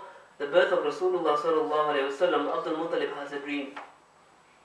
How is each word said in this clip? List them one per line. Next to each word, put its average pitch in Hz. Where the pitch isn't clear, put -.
the -
birth 180
of 160
Rasulullah 160
sallallahu 151
alaihi 139
wasallam, 147
Abdul 165
Muttalib 151
has 143
a 143
dream. 143